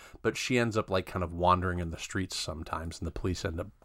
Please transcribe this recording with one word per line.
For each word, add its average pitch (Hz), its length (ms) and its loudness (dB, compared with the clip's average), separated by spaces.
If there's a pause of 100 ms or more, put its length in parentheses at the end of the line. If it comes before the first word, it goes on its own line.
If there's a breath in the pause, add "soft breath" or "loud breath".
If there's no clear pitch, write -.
(220 loud breath)
but 113 160 2
she 127 200 2
ends 113 200 4
up, 107 120 0
like, 95 160 2
kind 90 180 -2
of 85 100 -2
wandering 90 460 4
in 85 100 -2
the 82 80 -6
streets - 380 -4
sometimes, 82 640 -6
and 85 80 -4
the 78 40 -6
police - 320 -2
end 85 160 -2
up - 80 -4 (180)